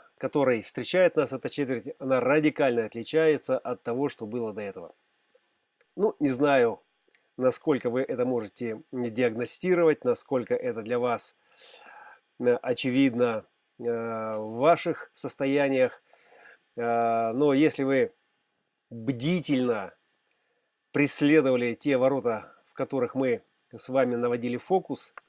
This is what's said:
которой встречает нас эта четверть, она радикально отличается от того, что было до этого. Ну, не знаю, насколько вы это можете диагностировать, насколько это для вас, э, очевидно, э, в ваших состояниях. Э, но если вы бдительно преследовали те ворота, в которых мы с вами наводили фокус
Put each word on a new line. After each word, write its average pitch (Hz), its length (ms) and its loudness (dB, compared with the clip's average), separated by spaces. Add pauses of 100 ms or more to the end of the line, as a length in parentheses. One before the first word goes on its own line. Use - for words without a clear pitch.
(160)
которой 131 460 2
встречает 170 540 0
нас 135 160 2
эта - 180 -6
четверть, 131 480 -4
она 131 220 2
радикально 135 680 2
отличается 131 720 0
от 123 240 -8
того, 127 260 -2
что 117 180 -12
было 110 280 -6
до 104 80 -8
этого. 92 320 -12 (1000)
Ну, 202 220 -2
не 143 120 0
знаю, 127 500 2 (560)
насколько 127 540 0
вы 127 120 -2
это 127 220 -2
можете 117 640 -6
диагностировать, 123 1120 0
насколько 123 500 -2
это 117 280 -4
для 120 160 -4
вас, 120 380 -4 (1040)
э, 123 140 4
очевидно, 123 880 0 (340)
э, 120 60 -10
в 113 680 -6
ваших 156 600 2
состояниях. 139 880 0 (720)
Э, 117 560 0
но 143 200 2
если 143 300 2
вы 135 300 0 (800)
бдительно 123 1040 -2 (1000)
преследовали 139 840 2
те 139 240 0
ворота, 123 560 0 (120)
в - 60 -20
которых - 420 -4
мы 127 280 -2 (340)
с - 140 -12
вами 127 240 2
наводили 120 420 -2
фокус - 560 -4 (160)